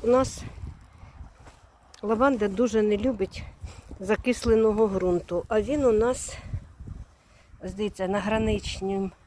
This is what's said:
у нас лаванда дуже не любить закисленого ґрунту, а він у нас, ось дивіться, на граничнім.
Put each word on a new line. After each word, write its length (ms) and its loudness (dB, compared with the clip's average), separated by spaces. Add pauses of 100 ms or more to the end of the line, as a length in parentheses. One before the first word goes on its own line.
у 60 0
нас 360 4 (1600)
лаванда 460 2
дуже 340 2
не 160 2
любить 460 -2 (560)
закисленого 880 2
ґрунту, 600 0
а 140 2
він 240 0
у 60 6
нас, 460 0 (1300)
ось 100 -8
дивіться, 340 -4
на 120 0
граничнім. 920 -2 (160)